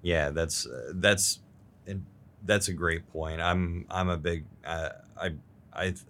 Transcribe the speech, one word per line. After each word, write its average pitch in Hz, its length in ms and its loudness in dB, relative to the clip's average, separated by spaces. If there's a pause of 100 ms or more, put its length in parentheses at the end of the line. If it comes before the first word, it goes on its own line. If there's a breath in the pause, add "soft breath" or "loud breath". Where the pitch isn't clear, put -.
Yeah, 80 300 4
that's, 80 340 0
uh, 64 300 -10
that's, 98 440 4 (480)
and 98 180 -6 (380)
that's 101 240 4
a 95 60 -4
great 82 400 0
point. 80 260 -4
I'm, 87 500 0
I'm 92 200 0
a 87 80 0
big, 80 280 -2 (200)
uh, 80 240 -4 (300)
I, 85 160 -4 (360)
I, 92 220 -2 (160)